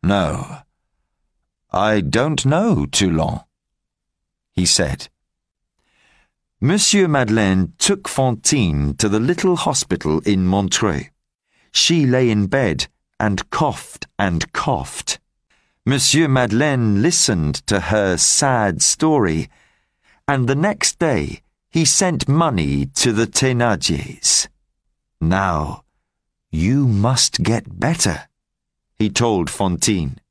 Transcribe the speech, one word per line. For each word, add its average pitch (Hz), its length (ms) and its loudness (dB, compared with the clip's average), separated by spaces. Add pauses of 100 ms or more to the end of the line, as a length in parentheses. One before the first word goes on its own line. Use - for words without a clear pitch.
"No, 90 600 -2 (1080)
I 104 300 0
don't 120 440 -2
know 156 400 2 (120)
Toulon," 82 440 0 (1080)
he 95 140 -2
said. 69 440 -2 (1500)
Monsieur 190 500 2
Madeleine 107 680 2
took - 300 -2
Fantine 98 880 0
to 104 140 0
the 104 100 2
little 170 380 0
hospital 85 640 -2 (120)
in 92 140 2
Montreuil. 92 600 0 (640)
She 165 320 2
lay 127 260 4
in 104 160 2
bed 110 400 -2 (320)
and 101 300 -4
coughed - 580 -4 (100)
and 90 360 -2
coughed. - 640 -6 (680)
Monsieur 143 440 2
Madeleine 123 720 2
listened 87 540 0 (120)
to 90 240 -2
her 101 260 2
sad 110 640 0
story, 101 680 0 (760)
and 135 220 0
the 135 220 0
next - 300 -4
day 120 440 -2 (260)
he 160 140 0
sent 175 460 0
money 98 560 2 (160)
to 127 100 2
the 110 160 0
Thénardiers. 117 1200 -2 (720)
"Now, 82 640 -2 (680)
you 117 380 0
must 113 560 0
get 104 340 -2
better," 113 520 -2 (680)
he 107 120 0
told 98 400 0
Fantine. 87 680 -2 (160)